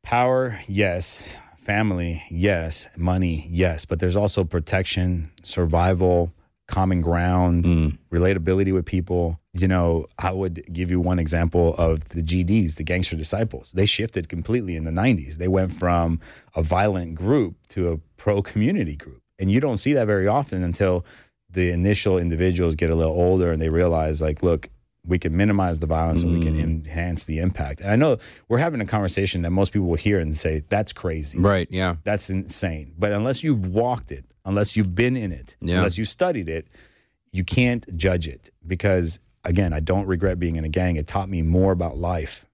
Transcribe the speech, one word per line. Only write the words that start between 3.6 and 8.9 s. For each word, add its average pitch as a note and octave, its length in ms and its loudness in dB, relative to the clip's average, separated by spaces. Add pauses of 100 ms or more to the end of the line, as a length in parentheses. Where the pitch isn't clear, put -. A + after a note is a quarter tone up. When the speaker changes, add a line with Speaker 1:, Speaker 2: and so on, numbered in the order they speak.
Speaker 1:
But E2 160 -4
there's F2+ 160 0
also G2+ 280 2
protection, F2+ 840 -2 (140)
survival, F2 880 2 (340)
common F#2 340 0
ground, F2 640 2
Speaker 2:
Mm. D#2+ 340 2 (140)
Speaker 1:
relatability F#2 640 2
with F2 100 0
people. E2+ 560 -2 (120)